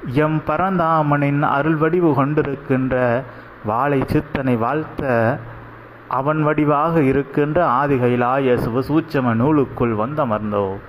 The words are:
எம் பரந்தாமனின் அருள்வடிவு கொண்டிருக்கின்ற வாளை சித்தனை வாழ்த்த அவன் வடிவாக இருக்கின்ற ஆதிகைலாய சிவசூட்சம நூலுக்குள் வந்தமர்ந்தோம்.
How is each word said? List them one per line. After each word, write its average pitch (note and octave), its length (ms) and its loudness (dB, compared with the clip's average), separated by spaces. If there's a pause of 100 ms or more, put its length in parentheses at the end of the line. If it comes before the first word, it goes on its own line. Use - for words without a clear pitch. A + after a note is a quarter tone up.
(140)
எம் D#3 300 2
பரந்தாமனின் D#3 1000 0
அருள்வடிவு D#3+ 680 2
கொண்டிருக்கின்ற C3+ 840 0 (680)
வாளை C3 400 0
சித்தனை C3+ 520 -2
வாழ்த்த C#3 460 -4 (1040)
அவன் D3 340 0
வடிவாக D3+ 600 2
இருக்கின்ற C#3+ 560 0 (100)
ஆதிகைலாய B2+ 880 2
சிவசூட்சம C3 760 -2
நூலுக்குள் B2 600 0
வந்தமர்ந்தோம். G#2+ 840 -2 (120)